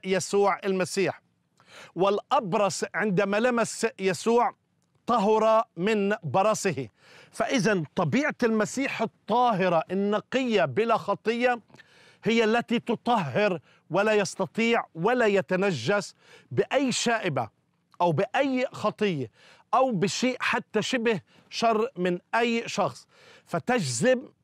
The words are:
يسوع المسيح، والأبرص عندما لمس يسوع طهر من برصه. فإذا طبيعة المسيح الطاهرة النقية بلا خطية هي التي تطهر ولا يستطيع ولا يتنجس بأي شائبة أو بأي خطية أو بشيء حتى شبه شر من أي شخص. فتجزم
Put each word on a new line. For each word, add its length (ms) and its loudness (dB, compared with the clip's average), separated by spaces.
يسوع 600 0
المسيح، 560 -2
والأبرص 880 0
عندما 460 0
لمس 480 0
يسوع 560 0
طهر 580 4
من 460 0
برصه. 640 0
فإذا 520 0
طبيعة 480 0
المسيح 580 -2
الطاهرة 920 0
النقية 760 0
بلا 320 0
خطية 600 -2
هي 200 2
التي 360 0
تطهر 800 0
ولا 240 2
يستطيع 720 0
ولا 300 2
يتنجس 920 0
بأي 400 0
شائبة 580 -2
أو 100 2
بأي 600 0
خطية 600 -4
أو 180 2
بشيء 480 -2
حتى 420 -2
شبه 400 -2
شر 480 0
من 220 -2
أي 300 0
شخص. 420 -4
فتجزم 760 0